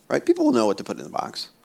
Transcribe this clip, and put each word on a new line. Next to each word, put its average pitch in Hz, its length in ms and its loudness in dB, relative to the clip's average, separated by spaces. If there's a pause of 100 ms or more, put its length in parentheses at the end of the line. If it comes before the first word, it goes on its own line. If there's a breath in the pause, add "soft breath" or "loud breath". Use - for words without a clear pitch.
right? 139 160 0
People 349 220 2
will 294 60 4
know 110 140 4
what 98 120 2
to - 60 -10
put - 140 -8
in 65 60 -12
the 78 60 -14
box - 380 -8 (160)